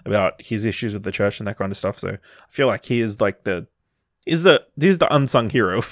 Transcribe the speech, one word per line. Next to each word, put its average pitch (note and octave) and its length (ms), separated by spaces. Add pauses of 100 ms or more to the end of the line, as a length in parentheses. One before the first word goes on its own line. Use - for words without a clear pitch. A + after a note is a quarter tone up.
about G2+ 360
his A2 240
issues A2 280
with G2 100
the G2 80
church G2+ 280
and G#2+ 80
that G2 120
kind G2 120
of F#2+ 60
stuff. - 220
So F#2 100
I G2 80 (320)
feel C#3 180
like G2+ 180
he A#2+ 160
is, G#2+ 200
like, G2+ 220
the, F2+ 240 (580)
is D#3+ 180
the, E3 200 (160)
he's F3+ 200
the E3+ 160
unsung B2+ 340
hero. G2 320 (100)